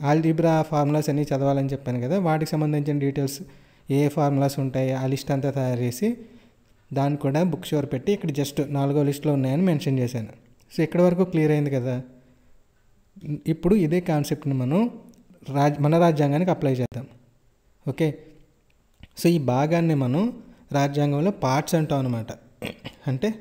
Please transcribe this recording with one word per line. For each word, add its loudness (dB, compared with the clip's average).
ఆల్జీబ్రా 2
ఫార్ములాస్ 0
అన్నీ 0
చదవాలని 0
చెప్పాను -4
కదా, -2
వాటికి 0
సంబంధించిన 0
డీటెయిల్స్ -2
ఏ 2
ఫార్ములాస్ 0
ఉంటాయి -2
ఆ -4
లిస్ట్ -2
అంతా -2
తయారు -2
చేసి -2
దాన్ని 0
కూడా 0
బుక్ -2
చివర 0
పెట్టి -2
ఇక్కడ -4
just -2
నాలుగో 0
లిస్టులో 0
ఉన్నాయని 0
మెన్షన్ 0
చేశాను. -4
So, 2
ఇక్కడ 0
వరకు 4
క్లియర్ 2
అయింది 0
కదా. -2
ఇప్పుడు 2
ఇదే 4
కాన్సెప్ట్ని -2
మనం 2
రాజ్-, 2
మన 4
రాజ్యాంగానికి 4
అప్లై 0
చేద్దాం. -6
ఓకే, -2
so, 2
ఈ 4
భాగాన్ని 2
మనం 0
రాజ్యాంగంలో 0
పార్ట్స్ 0
అంటాం 0
అనమాట. -2
అంటే -2